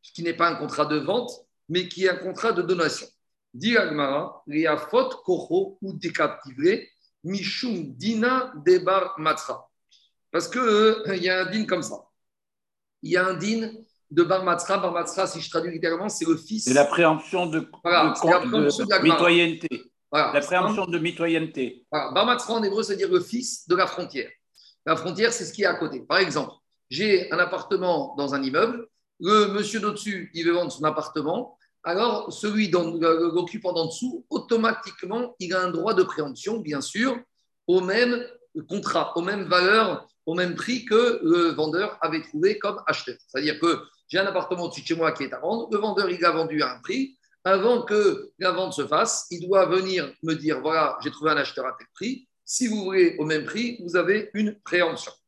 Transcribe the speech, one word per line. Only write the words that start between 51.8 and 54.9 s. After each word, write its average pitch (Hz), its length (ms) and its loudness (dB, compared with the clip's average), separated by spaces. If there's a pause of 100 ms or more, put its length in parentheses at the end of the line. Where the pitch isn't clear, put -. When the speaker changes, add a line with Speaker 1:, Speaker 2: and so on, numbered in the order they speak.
Speaker 1:
prix. 254 320 -8 (200)
Si 247 220 -2
vous 214 160 -2
voulez 185 340 4
au 151 60 -2
même 156 200 0
prix, 233 380 -4
vous 175 140 -2
avez 196 360 2
une 208 280 0
préemption. » 175 520 -2 (140)